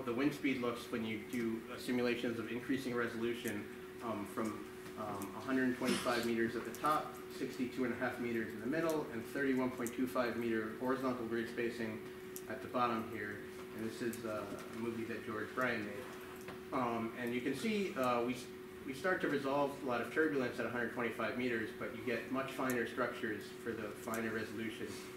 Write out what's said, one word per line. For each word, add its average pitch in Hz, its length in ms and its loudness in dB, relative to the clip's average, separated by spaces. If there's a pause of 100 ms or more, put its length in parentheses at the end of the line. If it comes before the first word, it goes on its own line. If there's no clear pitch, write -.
the 123 80 2
wind 143 220 4
speed 131 260 2
looks 120 220 0 (100)
when 117 100 0
you 110 180 -2 (120)
do, 113 300 0 (100)
uh, 117 60 -6
simulations 120 600 2
of 113 140 -2
increasing 123 420 0
resolution, 117 720 0 (400)
um, 104 300 -2
from, 110 320 -2 (340)
um, 101 340 -4
a 117 120 -8
hundred 131 320 4
twenty-five 120 480 4
meters 117 280 4
at 117 160 -2
the - 80 -6
top, 151 360 2 (240)
sixty-two 127 460 0
and 117 100 2
a - 20 -4
half 120 240 0
meters 113 320 0
in 104 80 -6
the 107 60 -4
middle, 156 480 2
and 113 140 -4
thirty-one 131 420 4
point 120 260 -4
two 127 100 2
five 120 300 2
meter 113 420 2
horizontal 127 460 2
grid 113 240 0
spacing 117 500 -2 (520)
at - 100 -4
the - 80 -6
bottom 117 460 2
here. 104 240 -4 (400)
And 110 120 -2
this - 120 -6
is, 113 240 -2
uh, 107 160 -2 (340)
a - 20 -6
movie 113 260 -2
that 110 220 -4
George 107 280 -2
Bryan 120 320 2
made. - 920 -6
Um, 117 420 0
and 120 140 0
you 123 60 0
can 139 160 0
see, 202 400 2
uh, 123 300 4
we, 127 100 2 (500)
we 135 60 -4
start 185 300 2
to 156 60 4
resolve 139 420 4 (140)
a 131 40 0
lot 120 140 2
of 113 100 -4
turbulence 139 480 4
at 113 60 2
a 113 40 -2
hundred 117 220 0
twenty-five 113 460 0
meters, 117 400 2
but 110 180 -4
you 113 80 -6
get 117 260 0
much 131 220 0
finer 123 340 2
structures 113 580 -2 (200)
for 120 80 -2
the 104 160 -2 (140)
finer 113 280 0
resolution. 107 560 -2 (300)